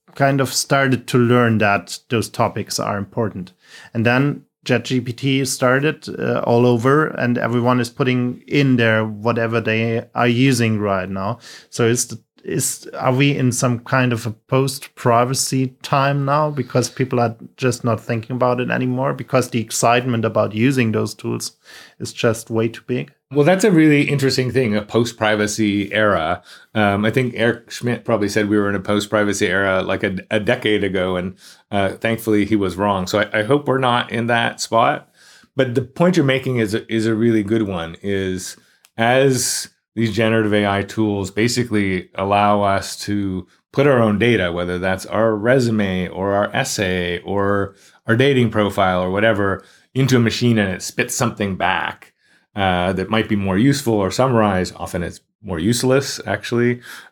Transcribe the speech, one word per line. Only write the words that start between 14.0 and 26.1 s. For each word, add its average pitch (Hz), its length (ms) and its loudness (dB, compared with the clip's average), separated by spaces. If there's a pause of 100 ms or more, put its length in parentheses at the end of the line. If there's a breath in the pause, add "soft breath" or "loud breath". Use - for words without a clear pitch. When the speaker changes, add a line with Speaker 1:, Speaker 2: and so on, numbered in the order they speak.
Speaker 1:
of 113 120 -6
a 110 40 -6
post-privacy 131 1500 -2
time 139 420 0
now 151 260 0
because 127 380 -2
people 127 320 -2
are 113 160 0 (220)
just 127 260 -2
not 113 160 0
thinking 117 340 -6
about 123 260 0
it 120 100 -4
anymore 127 420 -2
because 131 380 -2
the 120 100 -2
excitement 120 640 0
about 107 300 0
using 117 380 2
those 107 220 -2
tools 117 380 -8 (460 loud breath)
is 110 160 -12
just 113 340 -2
way 113 200 0
too 117 180 -12
big? 131 260 -6 (180)
Speaker 2:
Well, 143 140 2
that's 185 180 4
a 226 80 6
really 156 380 4
interesting 131 420 0
thing, 117 240 0
a 107 60 0
post-privacy 107 1120 0
era. 90 500 0 (320 loud breath)